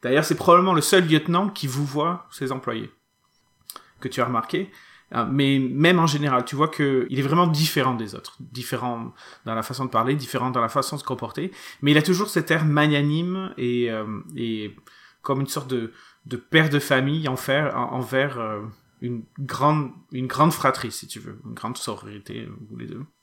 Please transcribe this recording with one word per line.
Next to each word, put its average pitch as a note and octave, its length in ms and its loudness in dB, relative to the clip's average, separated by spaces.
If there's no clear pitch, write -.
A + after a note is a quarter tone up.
D'ailleurs, C#3 240 2
c'est D#3 100 2
probablement F3+ 380 6
le D#3 80 4
seul F3+ 260 4
lieutenant E3+ 420 2
qui D3+ 180 -6
vous C3+ 180 -2
voit D3+ 460 -2
ses C3 200 -6
employés, A#2 400 -6
que - 80 -8
tu C3 140 -4
as A#2+ 40 4
remarqué. B2 460 -2
Euh, A#2 140 0
mais C#3 300 4
même C#3+ 400 4
en E3 80 6
général, C#3+ 380 2
tu - 100 -8
vois D3 120 2
que C3+ 420 0
il B2+ 80 -2
est C#3 60 0
vraiment E3 240 4
différent D3 480 2
des A2 180 -6
autres, - 260 -16
différent A#2+ 760 -6
dans A2+ 100 -4
la A2+ 80 -4
façon C3 220 -6
de B2 40 -4
parler, A#2+ 260 2
différent C3 360 -2
dans B2 100 0
la A2+ 80 2
façon C#3+ 280 -2
de - 40 -8
se - 40 -12
comporter, C3+ 460 -6
mais C#3+ 100 6
il D3 60 8
a D3+ 60 6
toujours F#3 260 2
cet D#3+ 220 0
air D#3 120 2
magnanime D3+ 920 2
et, A#2+ 340 0
euh, G#2+ 280 -6
et A2 400 -6
comme C3+ 180 0
une C3+ 60 -2
sorte C3+ 200 -8
de, A#2 260 -4
de B2 100 -8
père D#3+ 320 4
de C#3+ 80 2
famille C#3 500 2
enfer-, C#3 480 0
en-, B2 200 -4
envers, C3 440 -2
euh, G#2+ 220 -6
une A#2+ 220 -8
grande, C#3+ 520 0
une B2+ 160 -4
grande D#3 260 4
fratrie, B2+ 380 -2
si - 160 -12
tu - 120 -14
veux, - 260 -16
une F#2 80 -12
grande A2+ 240 -8
sororité, G#2 640 -10
euh, G#2+ 140 -14
vous A2+ 80 -14
les A#2 80 -12
deux. A2 180 -12